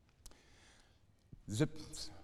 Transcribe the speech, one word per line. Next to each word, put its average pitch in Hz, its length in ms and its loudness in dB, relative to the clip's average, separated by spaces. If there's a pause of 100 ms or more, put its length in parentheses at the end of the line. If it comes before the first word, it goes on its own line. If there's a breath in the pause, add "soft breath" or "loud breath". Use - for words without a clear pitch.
(1500 soft breath)
Siebtens, - 640 4 (140)